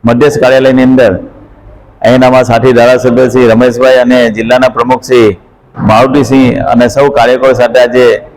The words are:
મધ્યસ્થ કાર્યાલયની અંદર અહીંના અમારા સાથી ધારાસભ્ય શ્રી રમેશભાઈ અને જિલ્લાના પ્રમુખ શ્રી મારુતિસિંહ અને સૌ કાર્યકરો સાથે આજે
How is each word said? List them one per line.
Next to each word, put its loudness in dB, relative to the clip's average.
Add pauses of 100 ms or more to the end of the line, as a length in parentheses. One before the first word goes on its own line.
મધ્યસ્થ 0
કાર્યાલયની 2
અંદર 2 (880)
અહીંના 0
અમારા 0
સાથી 0
ધારાસભ્ય 0
શ્રી 2
રમેશભાઈ 0
અને 0 (100)
જિલ્લાના -2
પ્રમુખ -4
શ્રી 2 (440)
મારુતિસિંહ 0 (200)
અને 0
સૌ 0
કાર્યકરો 0
સાથે -2
આજે 0 (320)